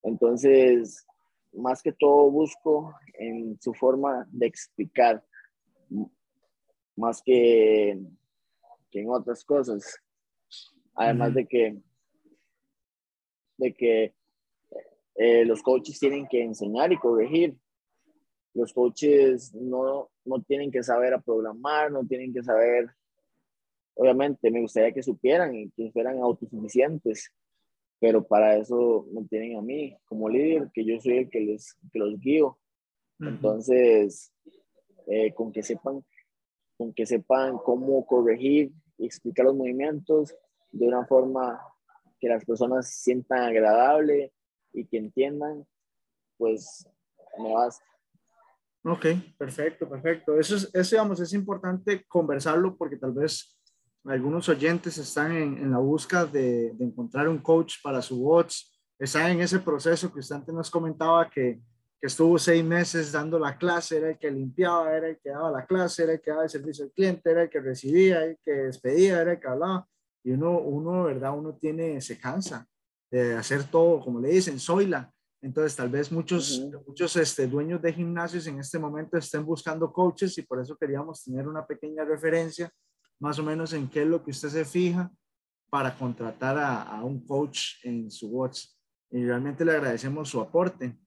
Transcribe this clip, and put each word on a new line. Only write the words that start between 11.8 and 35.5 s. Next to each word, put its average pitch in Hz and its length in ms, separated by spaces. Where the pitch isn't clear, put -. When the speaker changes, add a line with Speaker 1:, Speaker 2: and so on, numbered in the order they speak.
Speaker 1:
de 127 160
que, 113 400
eh, 117 300
los 113 180
coaches 131 360
tienen 139 300
que 120 140
enseñar 113 500
y 170 60
corregir. 135 580
Los 117 180
coaches 131 840
no, 127 560
no 127 180
tienen 139 280
que 123 120
saber 123 320
a 127 60
programar, 123 680
no 135 160
tienen 127 260
que 123 100
saber, 120 460
obviamente, 131 560
me 117 100
gustaría 113 320
que 131 100
supieran 135 540
y 107 140
que 113 200
fueran 123 280
autosuficientes, 123 1120
pero 113 240
para 107 320
eso 113 560
me 110 120
tienen 110 340
a - 40
mí 135 420
como 110 240
líder, 147 440
que 113 120
yo 113 160
soy 123 180
el 127 120
que 117 100
les, 107 360
que 110 60
los 104 220
guío. 143 360
Speaker 2:
Ujú. 151 100
Speaker 1:
Entonces, 110 1040
eh, 110 260
con 113 180